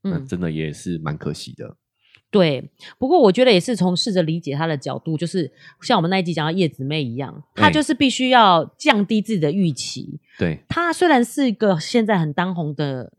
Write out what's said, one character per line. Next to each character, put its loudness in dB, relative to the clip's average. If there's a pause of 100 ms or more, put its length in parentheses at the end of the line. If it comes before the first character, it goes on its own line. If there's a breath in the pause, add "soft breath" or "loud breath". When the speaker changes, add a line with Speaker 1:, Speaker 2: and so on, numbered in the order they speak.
Speaker 1:
嗯。 -6
Speaker 2:
那 -4
真 -8
的 -4
也 -6
是 -8
蛮 -6
可 -8
惜 -14
的。 -16 (540 soft breath)
Speaker 1:
对， 2 (300 loud breath)
不 -2
过 4
我 8
觉 2
得 6
也 4
是 -4
从 0
试 -2
着 2
理 -2
解 -6
他 -2
的 -2
角 -8
度， -6
就 -6
是 -6 (300 loud breath)
像 0
我 2
们 0
那 0
一 0
集 -4
讲 -2
到 -2
叶 0
子 -8
妹 -4
一 -6
样， -8 (220)
Speaker 2:
哎。 -2
Speaker 1:
她 6
就 2
是 0
必 2
须 0
要 6
降 2
低 0
自 -6
己 0
的 0
预 0
期。 -10 (180 soft breath)
Speaker 2:
对。 -2 (100)
Speaker 1:
她 -2
虽 2
然 4
是 -2
一 0
个 2
现 0
在 2
很 0
当 -4
红 -6
的 -6